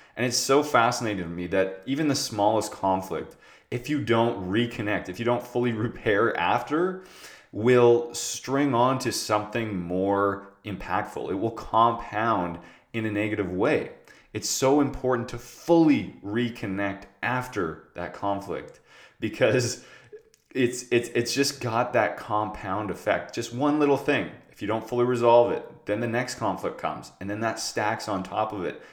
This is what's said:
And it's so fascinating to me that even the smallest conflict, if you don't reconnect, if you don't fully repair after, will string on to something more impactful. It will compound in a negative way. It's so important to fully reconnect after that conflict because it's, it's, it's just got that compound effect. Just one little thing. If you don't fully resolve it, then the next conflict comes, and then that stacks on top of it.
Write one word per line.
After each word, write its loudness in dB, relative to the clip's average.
And -2
it's 0
so 4
fascinating 2
to -8
me -6
that 0
even -2
the 2
smallest 0
conflict, -2
if -6
you 0
don't 2
reconnect, -2
if -8
you -2
don't 2
fully 0
repair 0
after, 0
will 6
string -2
on 2
to -2
something -2
more 0
impactful. -4
It -2
will 0
compound 0
in -2
a -4
negative -2
way. 0
It's -6
so 4
important -2
to -10
fully 2
reconnect -4
after -4
that -8
conflict -6
because 0
it's, 0
it's, 2
it's -2
just 0
got 0
that 2
compound -4
effect. -2
Just -6
one 0
little 4
thing. 0
If -18
you -6
don't -2
fully 2
resolve 6
it, -8
then -2
the -2
next -4
conflict -4
comes, -8
and -8
then -6
that -4
stacks -4
on -2
top -4
of -6
it. -8